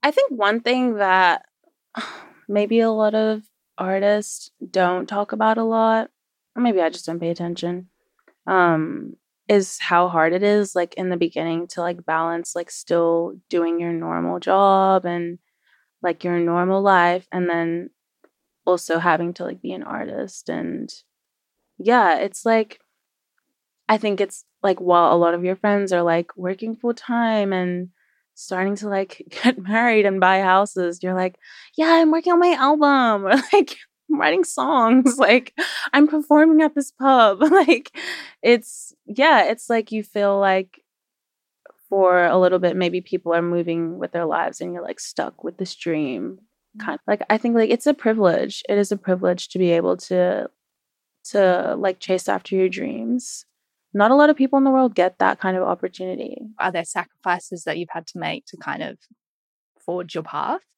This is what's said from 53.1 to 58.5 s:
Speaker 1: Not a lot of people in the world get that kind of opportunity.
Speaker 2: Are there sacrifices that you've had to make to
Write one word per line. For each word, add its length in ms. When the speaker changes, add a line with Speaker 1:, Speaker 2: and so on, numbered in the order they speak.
Speaker 1:
Not 180
a 40
lot 160
of 40
people 220
in 60
the 80
world 240
get 240
that 200
kind 160
of 80
opportunity. 760
Speaker 2:
Are 120
there 120
sacrifices 840
that 120
you've 140
had 160
to 100
make 300
to 100